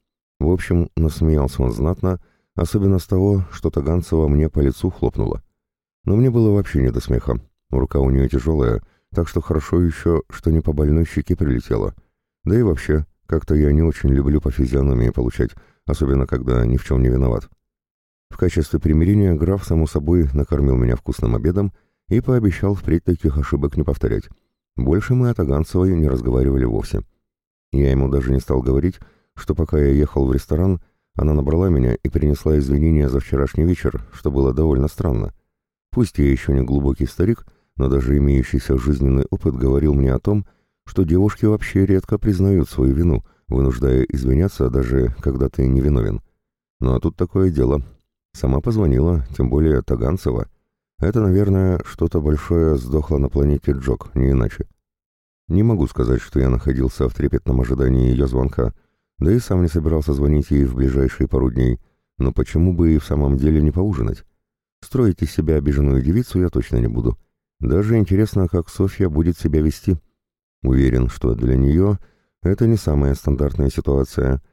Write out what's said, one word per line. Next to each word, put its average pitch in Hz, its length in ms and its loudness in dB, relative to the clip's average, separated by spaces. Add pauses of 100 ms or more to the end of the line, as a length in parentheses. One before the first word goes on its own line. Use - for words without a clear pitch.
(420)
В 76 80 2
общем, 87 460 0
насмеялся 76 680 0
он 64 80 0
знатно, 85 500 -4 (360)
особенно 98 420 0
с - 80 -6
того, 98 460 2
что - 180 -2
Таганцева 80 560 0
мне 73 240 2
по - 80 -2
лицу 71 320 0
хлопнула. 50 500 -4 (640)
Но 98 120 2
мне 127 140 4
было 113 200 2
вообще 98 320 0
не 64 80 2
до 58 100 -4
смеха. 58 400 -4 (300)
Рука 65 300 0
у 67 100 2
нее 67 180 2
тяжелая, 65 540 0 (320)
так 85 140 -2
что - 120 -2
хорошо 78 400 -2
еще, 82 500 0
что - 200 -4
не 80 100 2
по 80 120 -2
больной 76 320 2
щеке - 320 -4
прилетела. 57 580 -2 (480)
Да 98 160 2
и 123 40 2
вообще, 78 440 0 (200)
как-то 78 280 -2
я 76 160 4
не 76 120 4
очень 78 260 0
люблю 69 320 2
по - 100 -2
физиономии 65 600 0
получать, 60 400 -2 (360)
особенно 67 400 0
когда 62 400 0
ни 62 100 2
в - 80 -4
чем 64 180 0
не 64 60 2
виноват. 62 400 0 (800)
В - 80 -18
качестве 85 440 0
примирения 90 540 2
граф, 87 300 0
само 80 220 2
собой, 80 480 0
накормил 69 420 0
меня 60 200 0
вкусным 58 400 -2
обедом 90 360 -2 (360)
и 110 120 2
пообещал 104 540 0
впредь 85 300 -2
таких 78 340 0
ошибок 71 380 -2
не 73 80 -2
повторять. 53 400 -2 (500)
Больше 85 400 0
мы 123 160 2
о 117 40 -2
Таганцевой 80 600 0
не 80 140 2
разговаривали 64 560 0
вовсе. 55 400 -4 (640)
Я 67 220 2
ему 67 160 2
даже 65 240 0
не 65 80 2
стал 65 200 -2
говорить, 67 380 0 (360)
что - 200 -6
пока 78 240 -2
я 71 120 4
ехал 69 360 2
в 65 60 0
ресторан, 85 480 -2 (340)
она 76 200 0
набрала 76 340 0
меня 64 260 2
и - 140 -6
принесла 76 500 0
извинения 71 500 2
за 65 120 0
вчерашний 69 440 -2
вечер, - 480 -2
что - 180 -6
было 67 220 0
довольно 71 360 2
странно. 55 460 -4 (560)
Пусть - 280 -2
я 69 120 4
еще 69 220 -2
не 67 100 0
глубокий 69 440 -2
старик, 101 400 -2 (300)
но 65 120 0
даже 65 300 2
имеющийся 69 600 0
жизненный 67 520 0
опыт - 240 -2
говорил 69 400 0
мне 67 180 2
о 62 60 -2
том, 104 280 -2 (380)
что - 200 0
девушки 92 400 0
вообще 104 420 0
редко 95 320 0
признают 95 500 2
свою 65 260 0
вину, 78 300 0 (240)
вынуждая 64 540 0
извиняться, 65 680 0
даже 62 500 0
когда 65 280 -2
ты 65 180 -2
невиновен. 65 540 0 (600)
Ну 64 140 0
а 60 60 0
тут 82 160 -4
такое 95 340 0
дело. 69 320 0 (500)
Сама 67 280 0
позвонила, 82 640 0 (120)
тем 65 140 -2
более 76 320 2
Таганцева. 64 640 -4 (500)
Это, 107 220 0
наверное, 95 640 2
что-то - 360 -4
большое 76 560 0
сдохло 71 420 -2
на 69 100 0
планете 71 440 0
Джок, 65 420 -4
не 65 160 2
иначе. 64 360 -2 (840)
Не 90 140 2
могу 107 240 2
сказать, 62 360 -2
что - 180 -4
я 65 80 2
находился 64 600 0
в 60 60 -6
трепетном 67 460 -2
ожидании 64 500 2
ее 64 160 0
звонка, 64 460 -2 (500)
да 78 100 2
и 120 60 2
сам 95 240 0
не 85 60 2
собирался 78 460 -2
звонить 71 360 0
ей 69 140 2
в 64 100 -2
ближайшие 65 540 0
пару 65 220 0
дней, 62 280 0 (400)
но 65 140 0
почему 85 400 0
бы 82 220 2
и 76 40 2
в 71 60 -2
самом 71 340 0
деле 76 240 2
не 76 80 2
поужинать? 73 540 -4 (580)
Строить 110 400 0
из 78 80 -2
себя 78 260 0
обиженную 69 460 2
девицу 92 380 -2
я 90 80 0
точно 64 300 -2
не 58 100 0
буду. 57 280 -2 (440)
Даже 104 380 0
интересно, 98 500 0
как 87 200 -2
Софья 95 400 -2
будет 80 300 0
себя 78 220 0
вести. 78 360 -2 (680)
Уверен, 64 440 2
что 58 280 -2
для 62 200 0
нее 82 420 2 (440)
это 98 240 0
не 113 100 2
самая 71 380 0
стандартная 69 560 0
ситуация, 67 720 -2 (100)